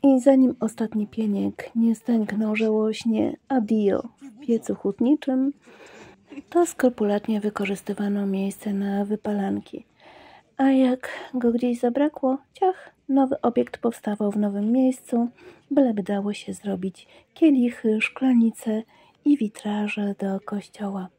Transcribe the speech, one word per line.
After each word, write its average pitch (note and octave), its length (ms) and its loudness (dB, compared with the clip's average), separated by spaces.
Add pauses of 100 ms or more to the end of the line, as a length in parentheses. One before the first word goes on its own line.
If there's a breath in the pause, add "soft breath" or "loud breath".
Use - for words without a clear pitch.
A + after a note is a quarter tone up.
I C4+ 180 6
zanim C4 400 6
ostatni A3 460 -4
pieniek G3+ 680 -4
nie A3+ 200 4
stęknął G#3+ 640 -2
żałośnie A3 800 0 (120)
adio G#3+ 600 2 (140)
w C4+ 240 -16
piecu A3 280 0
hutniczym, C4 800 0 (960 loud breath)
to F4 160 2
skrupulatnie G#3 760 0
wykorzystywano G3+ 840 -4
miejsce G3 460 -4
na G3+ 320 -2
wypalanki. G3+ 840 -6 (680 loud breath)
A C4+ 140 2
jak B3+ 380 2 (260 loud breath)
go A#3+ 180 2
gdzieś A#3+ 280 0
zabrakło, C4+ 580 0 (140)
ciach, - 420 -2 (140)
nowy C4+ 320 2
obiekt A#3+ 380 -2
powstawał G#3 540 -2
w G3+ 40 -2
nowym G#3 360 0
miejscu, B3+ 560 0 (420 loud breath)
byleby B3+ 320 2
dało G3+ 300 -4
się - 220 -10
zrobić F#3+ 540 -8 (260 soft breath)
kielichy, A#3+ 680 2
szklanice A3+ 840 0 (420 soft breath)
i D4 120 4
witraże G#3 840 -4
do G3 220 -4
kościoła. G3 680 -8 (100)